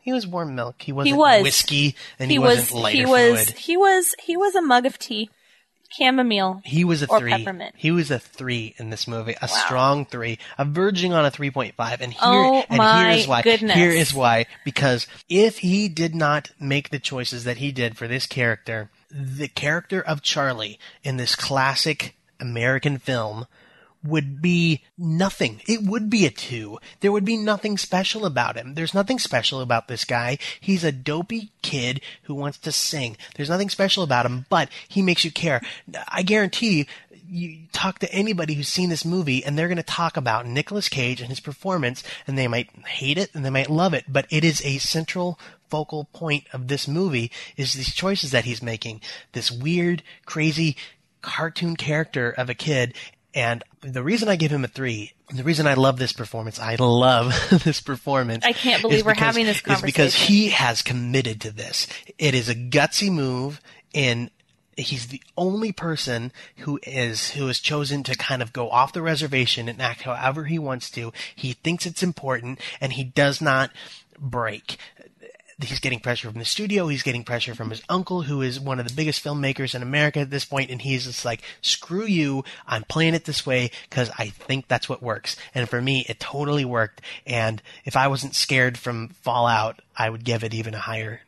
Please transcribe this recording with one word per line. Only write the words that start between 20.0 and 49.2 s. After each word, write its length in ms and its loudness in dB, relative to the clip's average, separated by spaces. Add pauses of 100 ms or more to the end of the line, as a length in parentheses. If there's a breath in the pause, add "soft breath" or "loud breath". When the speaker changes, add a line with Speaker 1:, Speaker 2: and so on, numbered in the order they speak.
Speaker 1:
of 220 -4
Charlie 560 -2 (260 loud breath)
in 140 -4
this 180 0
classic 800 0 (240)
American 580 0
film 480 -4 (580 soft breath)
would 380 -2
be 400 2 (160)
nothing. 720 -2
It 160 2
would 260 0
be 160 4
a 40 4
two. 460 -10 (220 loud breath)
There 140 2
would 120 2
be 120 0
nothing 420 -2
special 480 -2
about 300 0
him. 180 -12
There's 200 -6
nothing 260 0
special 400 -2
about 260 0
this 180 -6
guy. 340 -2 (220 loud breath)
He's 220 0
a 80 2
dopey 640 -6 (100)
kid 380 -2 (240 loud breath)
who 100 -8
wants 240 -6
to 140 -6
sing. 440 -4 (200 loud breath)
There's 120 -4
nothing 220 0
special 320 0
about 240 4
him, 220 -2
but 200 4 (200 loud breath)
he 140 0
makes 220 4
you 60 -4
care. 300 0 (480 loud breath)
I 140 -2
guarantee 560 2
you, 60 2 (440 loud breath)
you 300 -8 (140)
talk 280 -2
to 120 -4
anybody 420 0
who's 140 -4
seen 220 0
this 140 -2
movie, 400 0
and 120 -2
they're 120 0
gonna 160 -2
talk 320 -2
about 320 0
Nicolas 400 -2
Cage 320 -2
and 100 -10
his 80 -8
performance, 640 -4 (240 loud breath)
and 100 -4
they 120 0
might 220 -2 (180)
hate 300 -2
it, 160 -2
and 100 -6
they 60 -2
might 200 0
love 240 2
it, 140 -2
but 220 0
it 120 2
is 220 2
a 140 -2
central 600 -4 (320 loud breath)
focal 420 -6
point 300 -2 (100)
of 140 -6
this 220 -2
movie, 420 0 (260 loud breath)
is 180 -2
these 200 -6
choices 380 -2
that 140 2
he's 180 -6
making. 360 -8 (300 loud breath)